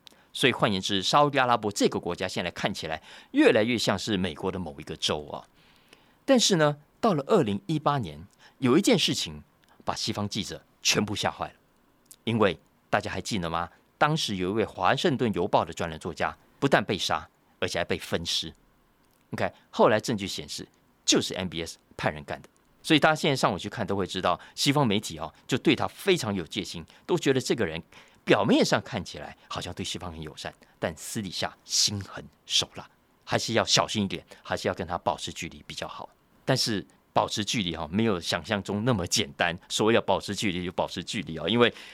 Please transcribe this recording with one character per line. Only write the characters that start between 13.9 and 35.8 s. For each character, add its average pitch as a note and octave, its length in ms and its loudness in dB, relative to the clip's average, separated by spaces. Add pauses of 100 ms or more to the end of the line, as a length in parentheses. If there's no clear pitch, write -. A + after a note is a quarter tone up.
当 D3+ 180 4
时 A2 220 -2
有 F2+ 140 0
一 - 20 -2
位 A2 100 2
《华 F#2+ 320 0
盛 C#3+ 220 0
顿 A2 160 0
邮 F2+ 120 0
报》 G#2+ 200 2
的 D#2+ 80 -10
专 F2 160 -4
栏 D#2+ 100 -8
作 E2+ 140 -8
家 D#2+ 240 -4 (220)
不 C#3 80 0
但 C#3+ 140 4
被 G2+ 160 -2
杀， D#2+ 300 -2 (320)
而 F#2 80 -2
且 E2+ 120 -2
还 F2 40 2
被 F2+ 140 -2
分 E2+ 280 -4
尸。 - 280 -6 (800)
OK， G2+ 160 0 (200)
后 G#3 180 6
来 A2 100 6
证 A2 200 -2
据 G2 100 -4
显 - 200 -8
示 - 200 -12 (380)
就 - 160 4
是 - 140 -4
N - 120 -4
B E2 160 -6
S - 140 -12 (180)
派 - 140 0
人 D2+ 160 -6
干 - 160 -8
的。 - 80 -20 (340)
所 D#3+ 100 2
以 E3 60 8
大 E3+ 80 6
家 D#3 80 6
现 D3+ 160 0
在 C3+ 40 2
上 C3 140 2
网 F#2+ 80 -2
去 G#2 120 -8
看 G2+ 180 -6
都 G2+ 80 0
会 G2 100 0
知 F#2 160 -6
道， F2 160 2 (180)
西 C#3+ 180 2
方 C#3+ 120 4
媒 G#2 140 2
体 E2+ 200 -10
哦， D#2 140 -10 (140)
就 B2+ 100 0
对 D3 160 4
他 G2+ 140 0
非 F#3+ 300 0
常 G#2 180 -2
有 F2 100 -4
戒 - 160 -8
心， E2+ 240 -10 (200)
都 F3 120 0
觉 D3 140 2
得 D#3+ 80 4
这 - 160 0
个 A2 100 0
人 E2 160 -6 (440)
表 A2+ 180 4
面 B3 220 4
上 A#2+ 160 2
看 G#2 200 -6
起 - 180 -12
来 D2 180 -14 (100)
好 - 140 -8
像 F2+ 120 -8
对 F#2+ 120 -6
西 - 120 -8
方 F2+ 140 -10
很 D#2+ 100 -12
友 D#2 140 -12
善， - 180 -10 (240)
但 F#2 200 -2
私 - 240 -8
底 F#2 100 -6
下 - 320 -4
心 - 400 0
狠 - 180 -14 (240)
手 - 300 0
辣， - 100 -14 (380)
还 A2+ 160 0
是 A2+ 140 -4
要 G#2+ 100 4
小 - 240 2
心 G#2+ 160 0
一 G2 60 0
点， E2+ 120 -8 (220)
还 F#2 140 -4
是 G#2 100 -2
要 F#2+ 60 0
跟 F2 120 -6
他 E2+ 120 -4
保 E2 180 0
持 - 160 -10
距 E2 160 -10
离 D2+ 180 -16
比 - 80 -14
较 - 140 -8